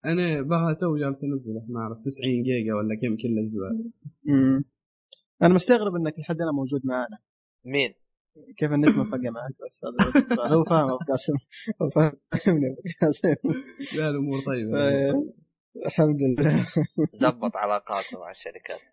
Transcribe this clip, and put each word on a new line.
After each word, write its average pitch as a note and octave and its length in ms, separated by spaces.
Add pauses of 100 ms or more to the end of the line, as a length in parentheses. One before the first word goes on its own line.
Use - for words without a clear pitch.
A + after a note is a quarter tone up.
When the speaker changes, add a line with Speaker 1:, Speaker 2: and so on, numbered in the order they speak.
Speaker 1:
أنا E3 360
بها E3 380
تو E3 160
جالس C#3 280
أنزله، A#2+ 440
ما A#2+ 120
أعرف، A2+ 240
تسعين B2+ 380
جيجا A#2 320
ولا G#2+ 200
كم A2 280
كل B2 60
الأجزاء. A2 640 (340)
Speaker 2:
مم. C3+ 400 (800)
أنا F3 120
مستغرب G#3 400
إنك D#3+ 240
لحد D#3+ 220
الآن D#3+ 140
موجود C3+ 300
معانا. B2+ 340 (460)
Speaker 3:
مين؟ C3 300 (640)
Speaker 2:
كيف D3+ 140
النت D3 240
ما C#3 80
فقع B2 260
معك؟ B2 240 (120)
بس - 180
هذا C3 240
بس. C4+ 300 (140)
هو D#3+ 120
فاهم D#3 240
أبو B2+ 100 (120)
قاسم. C3 220 (500)
هو D#3 80
فاهمني D#3 760
أبو C3 160 (180)
قاسم. D#3 340 (680)
Speaker 1:
لا، D#3 100
الأمور C#3 360
طيبة. B2 320
Speaker 2:
آه، C#3 460 (600)
الحمد D3+ 360
لله. C#3+ 440 (480)
Speaker 3:
زبط B2 420
علاقاته G2+ 640
مع E2+ 100
الشركات. - 500 (120)